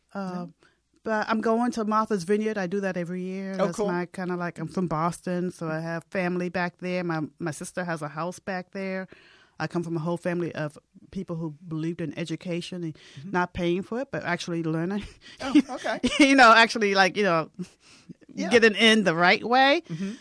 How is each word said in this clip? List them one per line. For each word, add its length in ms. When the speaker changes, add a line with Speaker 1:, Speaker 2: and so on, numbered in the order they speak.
Speaker 1:
Uh, 200
Speaker 2:
Yeah. 120
Speaker 1:
but 260
I'm 120
going 320
to 120
Martha's 380
Vineyard. 340
I 100
do 140
that 160
every 260
year. 360
Speaker 2:
Oh, 60
Speaker 1:
That's 120
Speaker 2:
cool. 100
Speaker 1:
my 180
kinda 300
like, 240
I'm 80
from 200
Boston, 640
so 160
I 120
have 260
family 440
back 300
there. 240
My, 180
my 120
sister 320
has 180
a 80
house 300
back 320
there. 360
I 80
come 160
from 120
a 40
whole 180
family 380
of 220
people 240
who 180
believed 340
in 160
education 680
and 100
Speaker 2:
Mm-hmm. 120
Speaker 1:
not 220
paying 300
for 180
it, 100
but 120
actually 400
learning. 400
Speaker 2:
Oh, 120
Speaker 1:
<laughs> 60
Speaker 2:
okay. 280
Speaker 1:
You 160
know, 160
actually, 440
like, 220
you 60
know, 260
Speaker 2:
Yeah. 160
Speaker 1:
getting 260
in 280
the 120
right 280
way. 460
Speaker 2:
Mm-hmm. 320